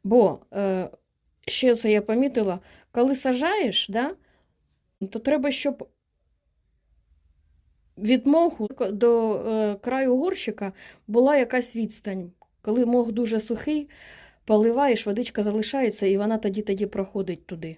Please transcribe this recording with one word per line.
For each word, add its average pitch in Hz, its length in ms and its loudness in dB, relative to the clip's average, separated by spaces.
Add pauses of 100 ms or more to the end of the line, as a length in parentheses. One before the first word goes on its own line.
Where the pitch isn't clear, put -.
Бо, 196 340 4 (160)
е, 190 340 -2 (580)
ще 247 300 2
це 226 160 0
я 208 100 4
помітила, 220 560 0 (340)
коли 262 240 2
сажаєш, 269 720 -2
да, 247 260 -4 (960)
то 220 80 -10
треба, 277 320 0
щоб 277 380 -4 (2000)
від 233 280 2
моху 302 420 2 (240)
до, 226 420 2
е, 220 400 -2
краю 254 420 0
горщика 240 560 -4 (340)
була 254 300 4
якась 240 400 0
відстань. 190 560 -6 (300)
Коли 233 240 0
мох 240 260 0
дуже 220 280 -2
сухий, 294 480 -4 (560)
поливаєш, 226 600 2
водичка 214 360 -4
залишається, 214 640 -2
і 196 120 2
вона 220 200 0
тоді, 208 240 -2
тоді 196 240 -2
проходить 190 600 -6
туди. 165 320 -12